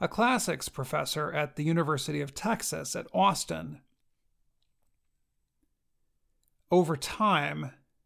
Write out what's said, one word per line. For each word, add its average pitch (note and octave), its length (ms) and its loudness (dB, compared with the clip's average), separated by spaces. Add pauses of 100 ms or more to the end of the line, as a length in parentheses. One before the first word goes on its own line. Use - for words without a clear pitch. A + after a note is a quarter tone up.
a E3+ 60 0
classics A3 640 0
professor D3+ 640 -4
at D3 240 -2
the D3+ 80 -2
University D3+ 560 2
of C#3 160 -6
Texas - 580 -2
at - 180 -8
Austin. F3+ 680 0 (3000)
Over E3+ 260 6
time, D3+ 760 0 (340)